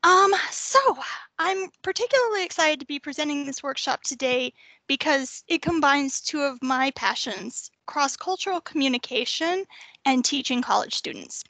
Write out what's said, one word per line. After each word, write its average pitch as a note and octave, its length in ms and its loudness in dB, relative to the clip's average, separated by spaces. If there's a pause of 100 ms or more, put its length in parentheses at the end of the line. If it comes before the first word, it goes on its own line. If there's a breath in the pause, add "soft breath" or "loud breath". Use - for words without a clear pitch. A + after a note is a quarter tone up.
Um, F#4 300 8 (180)
so - 280 2 (600 loud breath)
I'm F#4+ 320 -2 (120)
particularly A4 600 2
excited D#4 360 2
to C4+ 60 -10
be C#4+ 120 -8
presenting D4 460 -4
this - 180 -10
workshop - 400 -4
today B3+ 500 -2 (340 soft breath)
because C#4 640 0
it E4 140 0
combines C#4+ 580 2
two - 220 -4
of C4+ 200 -2
my C4 300 2
passions, A3+ 800 -6 (160)
cross-cultural F4+ 720 -2
communication C4+ 1040 -2 (400 loud breath)
and B3+ 200 2
teaching B3+ 380 -2
college - 320 0
students. - 560 -8